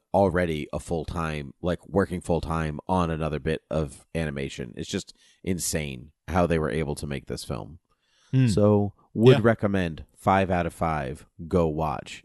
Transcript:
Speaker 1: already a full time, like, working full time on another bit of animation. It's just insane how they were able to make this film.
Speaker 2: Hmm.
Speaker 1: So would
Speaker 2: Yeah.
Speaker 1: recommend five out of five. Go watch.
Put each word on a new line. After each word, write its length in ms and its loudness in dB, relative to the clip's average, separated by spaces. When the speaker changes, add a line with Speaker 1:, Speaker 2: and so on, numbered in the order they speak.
Speaker 1:
already 600 2
a 60 -4
full 260 -6
time, 560 -6
like, 260 -2
working 340 0
full 200 0
time 460 -4
on 240 0
another 280 -4
bit 300 -4
of 360 -4
animation. 640 -6
It's 120 -10
just 240 -6
insane 680 -6
how 200 2
they 100 2
were 140 0
able 240 -2
to 120 -10
make 200 -8
this 160 -8
film. 360 -10
Speaker 2:
Hmm. 160 4
Speaker 1:
So 460 4
would 240 8
Speaker 2:
Yeah. 60 2
Speaker 1:
recommend 640 0
five 360 2
out 140 2
of 80 -6
five. 520 -4
Go 200 4
watch. 580 -4